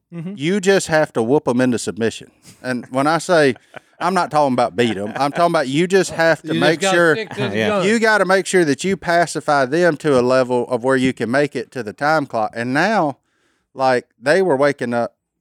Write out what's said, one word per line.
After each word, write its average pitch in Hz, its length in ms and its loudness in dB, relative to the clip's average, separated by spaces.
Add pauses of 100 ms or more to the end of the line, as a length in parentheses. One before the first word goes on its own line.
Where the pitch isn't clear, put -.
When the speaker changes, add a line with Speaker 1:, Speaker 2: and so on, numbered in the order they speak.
(120)
Speaker 1:
Mm-hmm. 156 240 -12
Speaker 2:
You 170 260 -2
just 190 240 2
have 156 260 0
to 120 100 -2
whoop 131 240 0
'em 127 140 0
into 123 180 2
submission. 107 520 -6 (320)
And 123 280 -8
when 135 160 -2
I 160 120 2
say, 151 360 2 (460)
I'm 180 140 -2
not 165 160 -2
talking 147 240 0
about 120 200 0
beat 113 220 0
'em. 104 200 -8
I'm 139 160 -2
talking 170 200 0
about 151 160 0
you 151 180 0
just 180 260 0
have 165 300 0
to 160 60 -12
Speaker 3:
You 156 60 -4
just 165 60 -2
Speaker 2:
make 170 200 2
Speaker 3:
gotta 190 160 0
Speaker 2:
sure 170 200 4
Speaker 3:
stick 214 140 -10
to - 200 -6
the - 60 -6
Speaker 4:
Yeah. 214 120 0
Speaker 3:
gun. 196 180 0
Speaker 2:
you 226 120 2
gotta 214 260 2
make 185 220 0
sure 180 180 2
that 143 200 0
you 190 120 0
pacify 151 720 0
them 165 320 2
to 143 200 2
a 120 40 4
level 123 460 2
of 120 140 -4
where 135 140 2
you 127 160 0
can 113 180 -6
make 143 240 0
it 123 180 -8
to 127 100 -8
the 104 100 -10
time 147 320 -2
clock. 110 300 -6
And 120 180 -6
now, 165 460 -2 (560)
like, 127 320 0 (120)
they 151 220 0
were 175 160 2
waking 131 380 0
up 117 220 -4 (240)